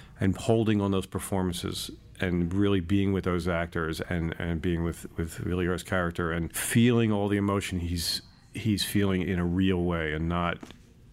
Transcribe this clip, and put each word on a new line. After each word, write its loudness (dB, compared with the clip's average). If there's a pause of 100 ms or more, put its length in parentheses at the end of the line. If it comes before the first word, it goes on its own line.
(180)
and 2
holding 2
on 2
those 0
performances -4 (300)
and 2
really 4
being 2
with 0
those 0
actors -2
and, -2
and -2
being 0
with, -4 (120)
with -4
Villar's -2
character -2
and -4
feeling 4
all 0
the 2
emotion 0
he's, -2 (320)
he's 0
feeling 2
in 0
a 0
real 2
way, 0
and -2
not 0 (560)